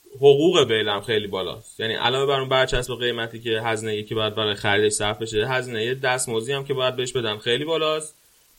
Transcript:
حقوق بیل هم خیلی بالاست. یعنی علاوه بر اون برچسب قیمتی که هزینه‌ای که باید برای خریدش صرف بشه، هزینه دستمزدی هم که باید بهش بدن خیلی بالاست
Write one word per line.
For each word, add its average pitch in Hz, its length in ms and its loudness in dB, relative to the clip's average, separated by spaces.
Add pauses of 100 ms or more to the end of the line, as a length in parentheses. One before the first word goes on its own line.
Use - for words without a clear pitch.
(160)
حقوق 143 520 6
بیل 110 200 2
هم 101 120 -2
خیلی 104 260 0
بالاست. 92 540 -8
یعنی 113 140 -2
علاوه 131 320 0
بر 139 140 2
اون 131 80 -4
برچسب 127 460 2
قیمتی 117 460 -4
که 117 100 -4
هزینه‌ای 110 540 -2
که 117 100 -6
باید 107 200 -2
برای 107 200 -2
خریدش 104 380 2
صرف 107 260 -2
بشه، 110 300 -2
هزینه 123 460 -2
دستمزدی 127 580 -2
هم 139 120 -4
که 139 100 -4
باید 127 220 0
بهش 127 160 -4
بدن 110 260 -2
خیلی 123 260 -2
بالاست 156 500 -2 (440)